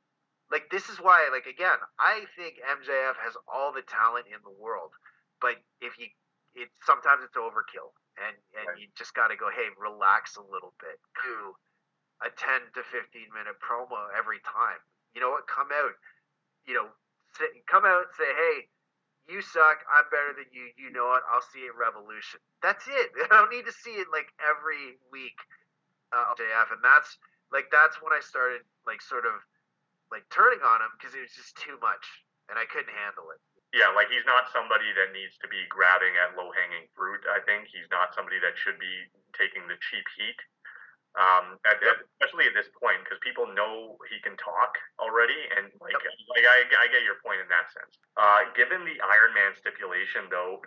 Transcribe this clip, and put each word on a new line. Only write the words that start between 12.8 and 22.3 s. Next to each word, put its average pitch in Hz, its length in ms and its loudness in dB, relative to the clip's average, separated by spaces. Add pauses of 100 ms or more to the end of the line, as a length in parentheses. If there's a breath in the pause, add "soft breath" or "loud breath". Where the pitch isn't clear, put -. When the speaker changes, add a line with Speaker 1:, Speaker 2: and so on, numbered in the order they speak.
Speaker 1:
fifteen 113 480 -14
minute 107 260 -12
promo 120 560 -8
every 110 260 -6
time. 107 380 -4 (360)
You 123 80 -8
know 127 80 0
what? 143 160 -4
Come 139 260 -4
out, 143 220 -2 (720 soft breath)
you 127 80 -10
know, 107 180 -2 (460)
say, 156 80 -4 (200)
come 196 200 4
out, 180 280 2
say, 143 200 -2
"Hey, 151 340 0 (580)
you 185 140 -10
suck. 156 380 4 (120)
I'm 147 200 6
better 147 240 -2
than 131 180 -18
you. 127 240 -16
You 131 140 -18
know 123 240 0
it. 127 160 4
I'll 120 100 2
see 135 200 -16
you 127 100 -12
at 117 60 -16
Revolution." 107 640 -8 (200)